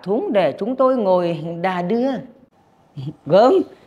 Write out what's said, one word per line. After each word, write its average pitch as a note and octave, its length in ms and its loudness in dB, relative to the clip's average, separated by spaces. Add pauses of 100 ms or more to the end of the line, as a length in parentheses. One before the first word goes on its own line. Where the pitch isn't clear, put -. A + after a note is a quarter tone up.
thúng C4+ 300 -4
để D3 260 2
chúng A#3+ 180 -6
tôi C4 200 2
ngồi F3+ 480 0 (160)
đà F3+ 220 -4
đưa. A#3 280 0 (1160)
Gớm, G#3 280 6 (320)